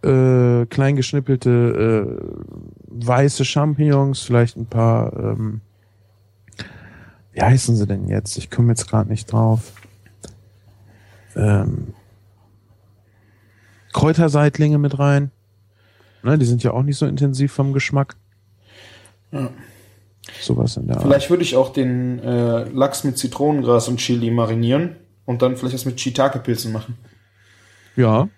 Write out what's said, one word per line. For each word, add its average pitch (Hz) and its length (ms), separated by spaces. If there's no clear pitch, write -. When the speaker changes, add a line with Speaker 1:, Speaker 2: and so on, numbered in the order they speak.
Speaker 1:
äh, 127 640
klein 139 300
geschnippelte, 120 1200
äh, 50 240
weiße 127 560
Champignons, 143 760
vielleicht 120 360
ein 117 100
paar, 113 520
ähm, 107 420
wie - 80
heißen 123 360
sie 101 100
denn 98 220
jetzt? 98 280
Ich - 140
komme 120 220
jetzt - 160
grad 107 200
nicht 110 240
drauf. 113 400
Ähm, - 580
Kräuterseitlinge 151 840
mit 139 200
rein. 143 320
Ne, 139 140
die 147 80
sind 120 180
ja 120 100
auch 123 100
nicht 143 160
so 156 80
intensiv 139 460
vom 139 200
Geschmack. 139 440
Speaker 2:
Ja. 135 180
Speaker 1:
Sowas - 360
in - 120
der 120 80
Art. - 80
Speaker 2:
Vielleicht 139 260
würde 175 140
ich - 120
auch 131 160
den, 123 460
äh, 120 460
Lachs 127 400
mit 135 120
Zitronengras 127 720
und 123 100
Chili 117 320
marinieren 120 680
und 120 160
dann 127 160
vielleicht 127 180
was 123 120
mit 123 120
Shiitake-Pilzen 123 760
machen. 110 260
Speaker 1:
Ja. 120 420